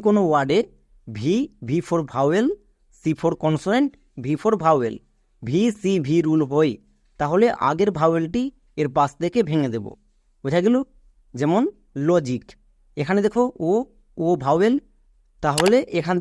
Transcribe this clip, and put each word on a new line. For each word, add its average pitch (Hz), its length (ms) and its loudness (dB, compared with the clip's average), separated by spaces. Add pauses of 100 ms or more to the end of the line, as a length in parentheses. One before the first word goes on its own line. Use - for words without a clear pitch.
কোনো 208 220 4
ওয়ার্ডে 147 300 2 (480)
ভি, 117 280 -4 (340)
V - 20 -8 (180)
for 170 120 0 (120)
vowel, 156 340 0 (540)
C - 20 -20 (180)
for 165 120 0 (120)
consonant, 208 460 0 (340)
V - 20 -8 (160)
for 220 100 2 (120)
vowel, 131 300 2 (480)
ভিসিভি 175 760 0 (100)
রুল 156 140 2 (120)
হয়, 147 200 2 (480)
তাহলে 170 260 2 (240)
আগের 190 280 0
ভাওয়েলটি 165 440 0 (380)
এর 147 160 0
পাশ 143 140 2 (120)
থেকে 175 160 -2 (100)
ভেঙে 147 260 0
দেব, 104 120 -8 (560)
বোঝা 151 220 0
গেল? 240 120 4 (580)
যেমন 156 280 2 (460)
লজিক, 127 360 0 (520)
এখানে 175 300 0
দেখো 233 160 0 (280)
ও, - 20 2 (440)
ও 165 120 -2 (160)
ভাওয়েল, 175 300 2 (680)
তাহলে 165 360 2 (200)
এখান 170 220 -2